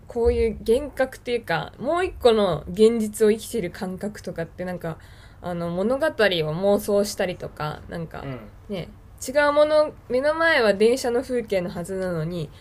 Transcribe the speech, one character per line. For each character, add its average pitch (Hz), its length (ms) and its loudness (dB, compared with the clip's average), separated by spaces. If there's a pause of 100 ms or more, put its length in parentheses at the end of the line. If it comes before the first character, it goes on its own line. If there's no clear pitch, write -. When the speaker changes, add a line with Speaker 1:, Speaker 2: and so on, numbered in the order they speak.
Speaker 1:
こ 233 180 -2
う 240 80 4
い 220 160 2
う 214 100 -6
幻 262 320 0
覚 262 260 -2
っ - 20 -20
て 240 140 -6
い 240 40 2
う 226 80 -10
か、 - 340 -4
も 302 180 -2
う 370 80 0
一 349 60 -4
個 240 220 4
の 196 360 2
現 220 300 4
実 214 260 0
を 214 60 6
生 220 100 0
き - 80 -14
て 233 100 -4
る 175 120 -4
感 185 260 -8
覚 208 240 -10
と 180 120 -10
か 170 100 -6
っ - 20 -10
て、 180 200 -10
な 180 80 -6
ん 170 60 -8
か、 165 180 -8 (440)
あ 175 120 -6
の、 170 160 -4
物 196 280 0
語 311 100 2
を - 40 0
妄 190 680 2
想 202 260 2
し 202 100 -6
た 202 100 -2
り 180 120 -4
と - 120 -10
か、 - 400 -8
な - 80 -8
ん 165 100 -8
か、 - 140 -14
Speaker 2:
う 139 60 -10
ん。 127 120 -10 (300)
Speaker 1:
ね、 196 200 -8 (360)
違 262 60 -8 (180)
う - 40 2
も 294 120 6
の、 302 280 4 (160)
目 247 120 0
の 294 120 2
前 320 280 4
は 208 120 4
電 220 240 4
車 262 120 -2
の 240 120 0
風 247 220 -4
景 196 180 -2
の 175 80 -4
は 170 140 -8
ず 190 120 -8
な 185 160 -4
の 160 140 -4
に、 165 240 -6 (120)